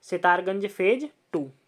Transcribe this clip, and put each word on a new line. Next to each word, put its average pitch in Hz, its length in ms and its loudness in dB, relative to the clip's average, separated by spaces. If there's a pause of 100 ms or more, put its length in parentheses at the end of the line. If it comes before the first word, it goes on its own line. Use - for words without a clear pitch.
सितारगंज 185 640 0
फेज 226 420 0 (240)
टू। 139 180 -4 (180)